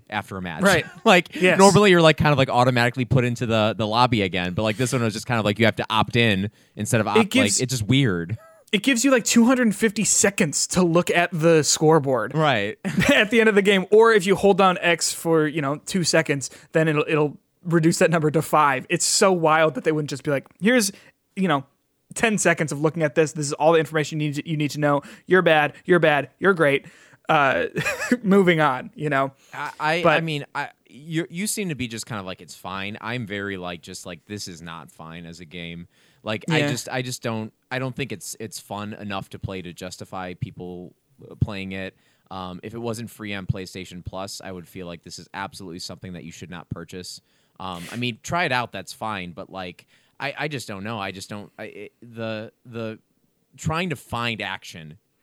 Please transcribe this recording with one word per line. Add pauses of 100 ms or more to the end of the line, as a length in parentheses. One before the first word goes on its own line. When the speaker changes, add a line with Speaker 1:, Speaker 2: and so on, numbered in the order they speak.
Speaker 1:
after
a
match.
Speaker 2:
Right. (100)
Speaker 1:
<laughs>
Like,
Speaker 2:
Yes.
Speaker 1:
normally
you're,
like,
kind
of,
like,
automatically
put
into
the,
the
lobby
again.
But,
like,
this
one
was
just
kind
of
like
you
have
to
opt
in (280)
instead
of
opt-,
Speaker 2:
It
gives
Speaker 1:
like,
it's
just
weird. (340)
Speaker 2:
It
gives
you,
like,
two
hundred
fifty
seconds
to
look
at
the
scoreboard
Speaker 1:
Right.
Speaker 2:
<laughs>
at
the
end
of
the
game.
Or
if
you
hold
down
X
for,
you
know,
two
seconds, (240)
then
it'll,
it'll (260)
reduce
that
number
to
five.
It's
so
wild
that
they
wouldn't
just
be
like, (120)
"Here's, (460)
you
know, (500)
ten
seconds
of
looking
at
this.
This
is
all
the
information
you
need
to,
you
need
to
know. (260)
You're
bad. (140)
You're
bad.
You're
great. (420)
Uh, (260)
<laughs>
moving
on,"
you
know? (220)
Speaker 1:
I,
I,
Speaker 2:
But
Speaker 1:
I
mean,
I, (180)
you,
you
seem
to
be
just
kind
of
like,
"It's
fine."
I'm
very,
like,
just,
like,
"This
is
not
fine
as
a
game." (400)
Like,
I
Speaker 2:
Yeah.
Speaker 1:
just,
I
just
don't, (200)
I
don't
think
it's,
it's
fun
enough
to
play
to
justify
people, (380)
uh,
playing
it. (340)
Um,
if
it
wasn't
free
on
PlayStation
Plus,
I
would
feel
like
this
is
absolutely
something
that
you
should
not
purchase. (380)
Um, (100)
I
mean,
try
it
out,
that's
fine,
but,
like, (320)
I,
I
just
don't
know.
I
just
don't,
I,
it,
the, (140)
the (560)
trying
to
find
action (260)